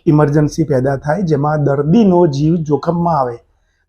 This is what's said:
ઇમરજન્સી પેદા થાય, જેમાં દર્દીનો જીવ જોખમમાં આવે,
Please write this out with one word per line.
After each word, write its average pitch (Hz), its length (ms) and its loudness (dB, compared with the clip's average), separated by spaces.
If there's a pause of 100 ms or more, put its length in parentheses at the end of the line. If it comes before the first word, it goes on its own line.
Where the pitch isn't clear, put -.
ઇમરજન્સી 151 580 2
પેદા 139 340 -2
થાય, 147 240 -4
જેમાં 151 420 -2
દર્દીનો 170 640 2
જીવ 151 280 0
જોખમમાં 165 640 -2
આવે, 120 180 -4 (520)